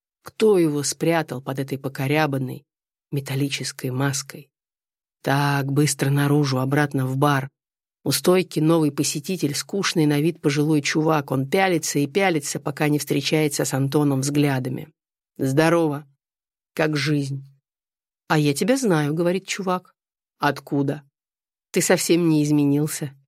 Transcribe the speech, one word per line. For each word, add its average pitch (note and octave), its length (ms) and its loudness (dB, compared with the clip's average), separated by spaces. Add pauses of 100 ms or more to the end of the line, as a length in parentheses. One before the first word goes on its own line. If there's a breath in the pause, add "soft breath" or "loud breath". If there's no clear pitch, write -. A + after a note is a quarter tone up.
(220)
Кто G#3+ 380 2
его D3 240 2
спрятал D#3 580 -2
под C3+ 180 -6
этой C3+ 200 -6
покорябанной C3+ 840 -2 (460)
металлической C3+ 800 -4
маской? C3+ 600 -4 (720)
Так, C#3 500 0
быстро C#3 380 0
наружу, C#3+ 500 2
обратно C#3 480 0
в C3 80 -4
бар. C#3 340 0 (540)
У D3 80 -2
стойки F3+ 480 0
новый D#3 320 4
посетитель, D3 640 -4
скучный F3+ 500 -2
на D3 140 2
вид E3 220 -2
пожилой D3+ 400 2
чувак. D#3 500 0
Он C3+ 180 -2
пялится F3+ 500 0
и C#3+ 80 0
пялится, E3 520 0
пока D3 300 -2
не D3 100 2
встречается D3 640 -2
с C#3 100 -4
Антоном C#3 460 0
взглядами. C3+ 720 -2 (480)
«Здорово. D3+ 680 2 (680)
Как D#3 240 0
жизнь?» C#3 480 -2 (800)
«А E3 100 2
я D3 180 2
тебя G#3+ 220 2
знаю», — D#3 380 2
говорит F3+ 300 0
чувак. F#3 480 -6 (460)
«Откуда?» C#3+ 640 -2 (680)
«Ты F3+ 100 0
совсем E3+ 480 2
не D3+ 140 4
изменился». D3 720 0 (140)